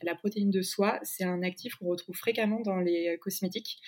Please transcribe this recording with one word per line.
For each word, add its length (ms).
la 120
protéine 340
de 120
soie, 420
c'est 200
un 200
actif 320
qu'on 120
retrouve 300
fréquemment 420
dans 200
les 420
cosmétiques, 560